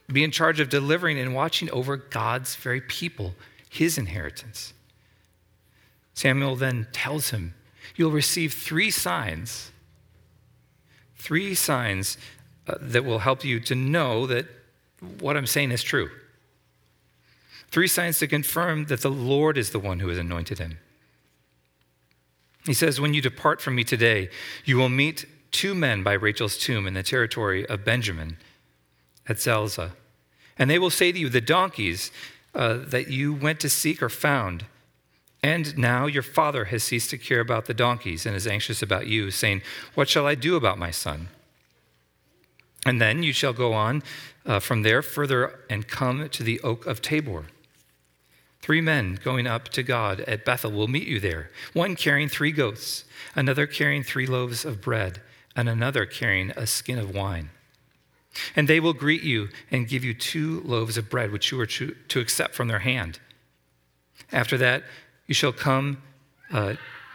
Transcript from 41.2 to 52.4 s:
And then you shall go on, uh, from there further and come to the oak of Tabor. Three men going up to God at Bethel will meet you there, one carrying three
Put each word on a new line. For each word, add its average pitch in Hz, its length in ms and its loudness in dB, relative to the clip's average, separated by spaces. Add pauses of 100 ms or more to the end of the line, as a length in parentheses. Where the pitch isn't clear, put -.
And 123 160 4
then 117 220 4
you 151 80 2
shall 131 220 0
go 117 200 0
on, 113 300 2 (420)
uh, 104 140 2
from 113 220 0
there 113 200 6
further 135 580 -2 (100)
and 107 180 -4
come 135 420 -2
to - 140 -6
the 113 180 0
oak 117 240 -2
of 113 160 -4
Tabor. 123 440 -2 (1160)
Three 156 200 2
men 135 420 2
going 127 240 0
up 117 220 -4
to 131 140 -4
God 113 380 0
at 110 220 -4
Bethel 120 280 0
will 104 180 0
meet 143 180 -2
you 117 120 -2
there, 82 300 -2 (220)
one 175 240 0
carrying 147 320 2
three 147 240 0